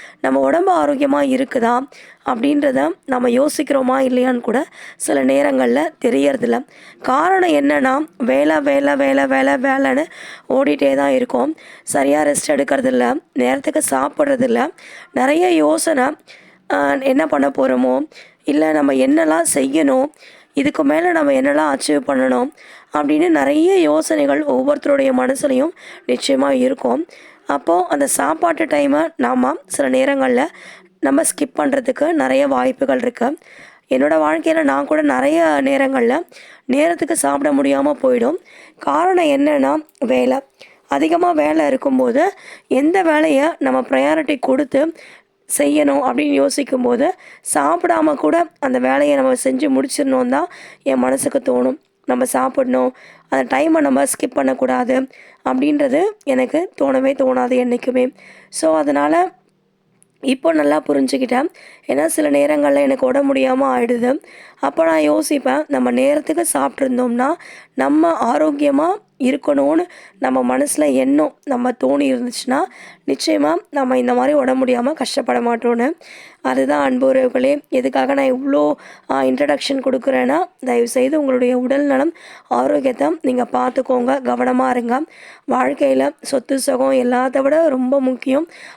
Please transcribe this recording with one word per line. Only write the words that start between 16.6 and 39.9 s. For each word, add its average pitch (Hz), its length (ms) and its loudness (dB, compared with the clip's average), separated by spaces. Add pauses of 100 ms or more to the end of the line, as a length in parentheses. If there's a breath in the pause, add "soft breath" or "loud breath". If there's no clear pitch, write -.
ஆ, 285 200 0
என்ன 277 340 0
பண்ண 285 200 0
போறோமோ, 262 600 0 (360 loud breath)
இல்ல 311 280 0
நம்ம 285 220 2
என்னலாம் 311 600 2
செய்யணும், 269 520 0 (480 loud breath)
இதுக்கு 294 300 -2
மேல 320 280 2
நம்ம 302 200 2
என்னலாம் 285 420 0
அச்சீவ் 294 340 -2
பண்ணணும் 262 420 0 (440 loud breath)
அப்படின்னு 302 360 2
நிறைய 311 500 2
யோசனைகள் 302 640 0
ஒவ்வொருத்தருடைய 277 760 0
மனசுலையும் 262 540 0 (360 loud breath)
நிச்சயமா 262 420 0
இருக்கும். 262 560 0 (420 loud breath)
அப்போ 339 420 0
அந்த 285 180 0
சாப்பாட்டு 320 580 -2
டைமை 294 500 0
நாம 254 400 0 (100)
சில 269 240 -4
நேரங்கள்ல 262 560 0 (540 loud breath)
நம்ம 277 220 2
ஸ்கிப் - 380 -4
பண்றதுக்கு 277 520 -2
நிறைய 269 360 0
வாய்ப்புகள் 262 500 0
இருக்கு. 247 400 -4 (520 loud breath)
என்னோட 285 260 2
வாழ்க்கையில 311 480 0
நான் 277 220 0
கூட 302 160 0
நிறைய 294 600 2
நேரங்கள்ல 269 600 0 (440 loud breath)
நேரத்துக்கு 311 500 0
சாப்பிட 285 380 0
முடியாம 277 400 2 (100)
போயிடும். 254 320 2 (440 loud breath)
காரணம் 339 460 0
என்னன்னா, 285 600 0 (200)